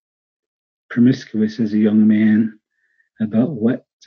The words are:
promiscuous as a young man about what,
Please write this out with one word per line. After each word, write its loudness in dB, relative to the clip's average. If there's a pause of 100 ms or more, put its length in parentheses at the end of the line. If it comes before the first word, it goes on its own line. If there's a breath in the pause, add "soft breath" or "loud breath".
(920)
promiscuous -2
as -4
a -2
young 2
man 0 (640)
about -2
what, -4 (200)